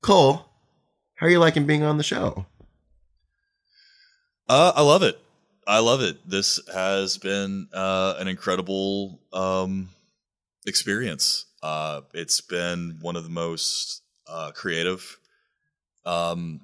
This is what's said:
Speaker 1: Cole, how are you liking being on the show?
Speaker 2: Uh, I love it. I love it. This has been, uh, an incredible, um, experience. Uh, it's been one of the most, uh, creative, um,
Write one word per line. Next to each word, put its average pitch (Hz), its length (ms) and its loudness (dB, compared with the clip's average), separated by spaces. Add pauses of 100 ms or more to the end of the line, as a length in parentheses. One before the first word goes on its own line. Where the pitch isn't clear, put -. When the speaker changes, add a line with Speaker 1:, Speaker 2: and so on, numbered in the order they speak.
Speaker 1:
Cole, 143 440 6 (680)
how 160 120 0
are - 20 6
you 175 100 6
liking 160 260 6
being 151 180 2
on 151 140 2
the 156 60 -2
show? - 420 -4 (2000)
Speaker 2:
Uh, 151 260 6
I 147 60 4
love 151 200 6
it. 120 160 2 (480)
I 104 140 4
love 120 220 4
it. 87 280 -4
This 98 300 -2 (140)
has 95 440 -2
been, 98 560 -4
uh, 95 460 -2
an 95 80 -6
incredible, 95 920 -4 (100)
um, 95 580 -2 (800)
experience. 98 800 -4 (160)
Uh, 78 400 -6 (120)
it's 82 280 -4
been 87 580 -6
one 85 160 -8
of 85 80 -8
the 82 60 -16
most, 82 720 -6 (260)
uh, 78 240 -12
creative, 87 640 -6 (880)
um, 85 580 -4